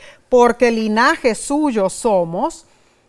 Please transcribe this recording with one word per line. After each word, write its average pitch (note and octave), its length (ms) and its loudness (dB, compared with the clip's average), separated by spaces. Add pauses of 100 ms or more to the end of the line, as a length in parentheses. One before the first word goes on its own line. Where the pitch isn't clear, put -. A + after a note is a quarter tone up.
(300)
"Porque A#3+ 400 4
linaje A3+ 640 0
suyo C4+ 560 -2
somos", G3 720 -4 (440)